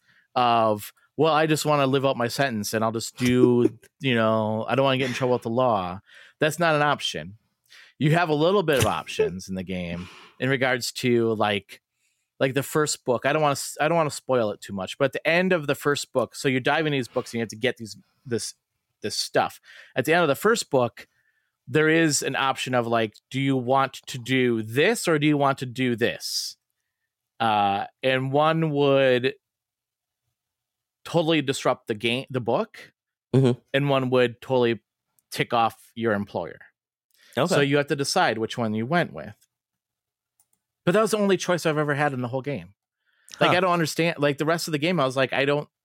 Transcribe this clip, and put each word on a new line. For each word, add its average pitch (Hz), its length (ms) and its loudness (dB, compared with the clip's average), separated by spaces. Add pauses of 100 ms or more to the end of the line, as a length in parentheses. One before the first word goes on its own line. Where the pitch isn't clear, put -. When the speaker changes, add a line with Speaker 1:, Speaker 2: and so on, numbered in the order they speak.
(340)
Speaker 1:
of, 113 580 2 (240)
"Well, 156 160 4
I 156 140 4
just 151 180 0
wanna 147 220 2
live 131 180 2
out 135 120 2
my 120 120 -2
sentence 113 460 -2
and 110 100 0
I'll 113 80 0
just - 240 -8
do, 123 720 4
Speaker 2:
<laughs> - 140 -20
Speaker 1:
you 135 140 0
know, 110 540 2
I 117 60 -2
don't 135 100 2
wanna 131 140 0
get 131 100 -2
in 120 60 -4
trouble 123 200 0
with 120 80 -2
the 117 80 -6
law." 104 500 0 (400)
That's 151 180 -2
not 165 180 2
an 147 60 2
option. 101 560 -4 (600)
You 147 140 2
have 170 160 2
a 151 60 0
little 175 280 2
bit 151 160 2
of 104 80 2
Speaker 2:
<laughs> 82 140 -2
Speaker 1:
options 92 480 -4
in 95 80 -8
the 92 80 -6
game 90 440 -8 (300)
in 127 100 -4
regards 127 440 -2
to, 117 420 0
like, 104 480 -2 (560)
like, 135 160 0
the 139 80 0
first - 420 -4
book. 120 220 -2
I 139 60 2
don't 156 100 0
wanna 143 100 2
s-, - 280 -8
I 151 80 2
don't 170 80 2
wanna 151 160 0
spoil 117 400 0
it - 80 -16
too - 120 -16
much, 92 260 -8
but 139 80 2
at 131 80 -4
the - 140 -8
end 180 240 2
of 156 140 0
the 139 80 0
first - 380 -2
book, 117 240 -2
so - 100 -6
you're 131 140 2
diving 151 320 0
these 131 160 -2
books - 240 -6
and 117 60 -4
you 117 40 -2
have 107 60 -4
to 110 80 -14
get 120 200 -2
these, 104 200 -14 (280)
this, 117 300 -6 (480)
this 104 140 -6
stuff. - 440 -2 (360)
At 135 80 0
the 160 100 0
end 175 80 4
of 156 60 2
the 135 80 0
first - 340 0
book, 120 380 -2 (580)
there 156 220 2
is 160 340 2
an 139 140 -4
option 131 380 -2
of, 120 120 2
like, 113 300 0 (140)
"Do 131 100 -4
you 139 160 0
want 131 380 0 (120)
to - 120 -12
do 123 440 0
this 147 460 0
or 160 100 2
do 147 80 0
you 151 100 4
want 139 220 0
to 135 80 -8
do 123 300 -2
this?" - 600 -4 (840)
Uh, 104 440 2 (180)
and 131 300 0
one 160 380 2
would 135 640 4 (1700)
totally 160 380 2
disrupt 131 440 -2
the 117 80 -2
game, 117 360 -2
the 127 100 -6
book, 123 520 -4 (420)
Speaker 2:
Mm-hmm. 127 260 4 (140)
Speaker 1:
and 143 160 0
one 131 200 0
would 123 300 2
totally 120 400 0 (500)
tick - 220 -6
off 113 420 -2
your 113 200 0
employer. 101 440 -6 (800)
Speaker 2:
Okay. 165 180 0
Speaker 1:
So 135 60 4
you 143 160 2
have 143 120 0
to 156 80 -2
decide 139 420 0
which 110 180 -6
one 110 180 -2
you 113 120 -4
went 165 260 -2
with. 78 220 -14 (1500)
But 175 60 4
that 208 100 4
was 208 80 0
the 214 80 0
only 196 180 2
choice 175 300 -2
I've 151 100 0
ever 151 180 0
had 143 200 0
in 127 80 -4
the 120 60 -4
whole 131 120 -6
game. 110 320 -10 (680)
Like, 165 120 4
Speaker 2:
Huh. 170 80 4
Speaker 1:
I - 20 2
don't 185 120 2
understand. 165 460 0
Like, 143 200 0
the 151 80 -2
rest 165 200 0
of 165 60 -8
the 147 60 0
game, 170 200 0
I 135 60 2
was 131 120 -2
like, 131 180 0
"I 135 100 0
don't, 143 240 -2 (160)